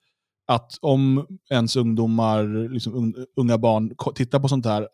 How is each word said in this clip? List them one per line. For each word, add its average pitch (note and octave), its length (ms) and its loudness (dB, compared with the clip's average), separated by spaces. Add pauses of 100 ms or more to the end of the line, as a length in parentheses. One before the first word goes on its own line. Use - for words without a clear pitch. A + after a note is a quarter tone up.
(460)
att A#2+ 340 -2
om C3+ 460 2 (240)
ens A#2+ 260 0
ungdomar, A2+ 920 0
liksom A#2+ 260 -6
un-, A#2+ 300 -4 (120)
unga A#2+ 220 2
barn A2 380 0
ko-, - 160 -4
tittar C3 280 0
på C#3 80 0
sånt B2+ 180 0
här, G#2+ 280 0